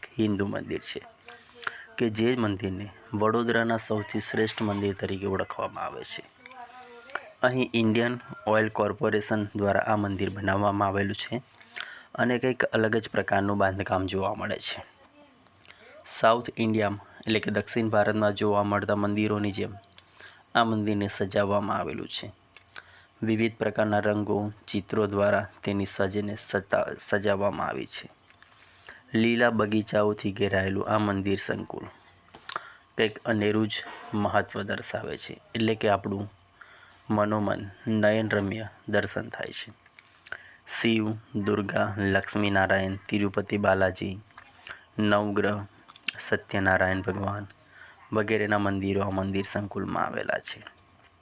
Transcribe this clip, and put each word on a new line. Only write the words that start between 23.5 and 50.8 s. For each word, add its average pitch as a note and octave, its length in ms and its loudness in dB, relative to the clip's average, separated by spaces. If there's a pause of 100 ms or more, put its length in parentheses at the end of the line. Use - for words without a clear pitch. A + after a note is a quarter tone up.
પ્રકારના G#2+ 420 2
રંગો, G#2 540 0 (140)
ચિત્રો G#2+ 400 0
દ્વારા G2+ 400 2 (180)
તેની G2+ 220 0
સજને G2+ 500 -2
સતા-, - 500 -2 (120)
સજાવવામાં G2 720 0
આવી A#1+ 180 -6
છે. - 240 -12 (1040)
લીલા A#2 360 4
બગીચાઓથી G#2+ 840 2
ઘેરાયેલું G2 560 0
આ G#2+ 100 2
મંદિર G2 400 0
સંકુલ - 480 -6 (1120)
કંઈક A2 200 0
અનેરું G#2+ 500 2
જ - 160 -8 (300)
મહત્ત્વ G#2 480 0
દર્શાવે G2 540 -6
છે, - 240 -14 (140)
એટલે A2+ 200 2
કે A2 140 2
આપણું G2+ 440 0 (800)
મનોમન G#2 600 2 (160)
નયનરમ્ય G#2+ 840 2 (200)
દર્શન G#2 400 0
થાય - 240 -10
છે. - 200 -12 (920)
શિવ, A2 440 2 (240)
દુર્ગા, G#2 640 0
લક્ષ્મીનારાયણ, G2 1000 2
તિરુપતિ G2+ 600 -2
બાલાજી, F#2+ 640 2 (800)
નવગ્રહ, G#2 680 2 (540)
સત્યનારાયણ F#2+ 840 2
ભગવાન G2 440 -4 (640)
વગેરેના G#2+ 460 2
મંદિરો G2 440 2
આ G2+ 80 0
મંદિર F#2+ 340 -2
સંકુલમાં F#2+ 600 -4
આવેલા - 320 -4
છે. - 240 -12 (600)